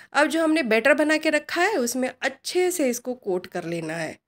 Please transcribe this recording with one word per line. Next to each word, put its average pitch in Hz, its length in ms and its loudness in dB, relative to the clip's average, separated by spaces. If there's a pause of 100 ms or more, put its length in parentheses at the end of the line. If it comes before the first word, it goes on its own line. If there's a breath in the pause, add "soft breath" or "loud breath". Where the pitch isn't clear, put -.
(120 loud breath)
अब 294 140 4
जो 311 160 0
हमने 320 200 2
बैटर 226 320 4
बना 302 220 2
के 311 140 0
रखा 302 320 -2
है, 403 140 2
उसमें 254 320 -2 (140)
अच्छे 359 480 -2
से 311 200 0
इसको 247 240 -6
कोट 180 320 -4
कर 175 180 -8
लेना 165 300 -6
है 160 220 -8 (120)